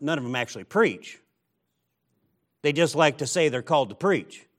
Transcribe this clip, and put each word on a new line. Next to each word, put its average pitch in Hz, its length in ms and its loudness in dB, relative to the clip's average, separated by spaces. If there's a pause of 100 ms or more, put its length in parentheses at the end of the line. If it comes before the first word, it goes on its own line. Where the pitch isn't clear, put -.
none 151 160 -2
of 131 80 -6
them 123 100 -6
actually 117 300 -6
preach. - 560 -2 (1400)
They 147 100 2
just 156 220 2
like 151 240 4
to 139 80 -4
say 165 200 2
they're 123 140 -2
called 143 300 0
to 107 40 -14
preach. - 500 -2 (140)